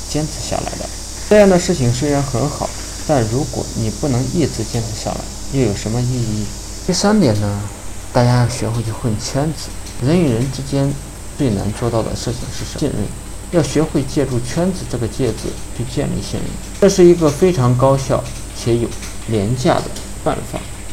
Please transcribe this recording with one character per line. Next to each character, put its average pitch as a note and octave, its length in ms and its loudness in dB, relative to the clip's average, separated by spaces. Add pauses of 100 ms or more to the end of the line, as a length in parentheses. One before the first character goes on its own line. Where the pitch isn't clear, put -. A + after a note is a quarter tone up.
坚 D3+ 180 0
持 - 140 -8
下 - 160 -4
来 - 200 -4
的。 - 80 -6 (440)
这 G#3 100 8
样 G3+ 100 10
的 F3+ 80 6
事 F3 160 2
情 B2 200 2
虽 D3 160 0
然 C#3+ 120 2
很 C3+ 280 0
好， - 200 -4 (380)
但 C3+ 240 4
如 B2+ 140 0
果 - 200 -4 (120)
你 A2+ 120 0
不 C#3+ 200 -4
能 B2 120 2 (120)
一 E3+ 120 2
直 A#2+ 200 -4
坚 A#2+ 160 -4
持 - 80 -4 (120)
下 A2 100 -4
来， - 100 -4 (320)
又 C3+ 120 2
有 G2+ 80 2
什 G2+ 160 -4
么 A#2+ 120 0
意 B2 100 0
义？ G#2+ 340 -2 (400)
第 F#3 60 0
三 G3+ 260 4
点 C#3+ 220 6
呢， G2+ 220 0 (500)
大 B2+ 120 4
家 B2 180 4
要 A#2+ 80 2
学 - 180 -4
会 A2+ 160 -2
去 A2 80 -4
混 A2 260 -2
圈 C#3 360 -2
子。 - 160 -8 (360)
人 D#3+ 140 4
与 D3 140 4
人 B2+ 180 0
之 C#3 100 -6
间 C#3 300 0 (460)
最 C3+ 140 2
难 G2 280 0
做 A#2+ 100 0
到 A2+ 140 2
的 - 120 -4
事 - 100 -6
情 - 160 -4 (100)
是 - 140 -6
什 - 80 -8
么？ - 60 -6
信 D3 100 0
任。 G#2 180 -2 (440)
要 E3+ 100 4
学 C#3+ 220 2
会 D#3 180 0
借 C#3 240 0
助 B2 140 -2
圈 E3 340 0
子 - 60 -4 (100)
这 B2+ 80 -4
个 A#2 100 -2
介 B2 200 0
质 G#2+ 160 -4 (340)
去 A#2+ 60 -4
建 C#3 240 -2
立 A#2+ 120 -2
信 G2+ 200 -4
任， - 100 -4 (320)
这 G3+ 80 8
是 F#3+ 160 8
一 F3 80 10
个 E3 160 4
非 F3+ 240 4
常 B2 240 4
高 C3+ 180 6
效 C3+ 280 0 (340)
且 A#2 180 2
有 A#2 140 0 (380)
廉 A2 280 0
价 - 200 2
的 - 80 -2 (400)
办 D3+ 120 0 (160)
法。 - 80 -4 (340)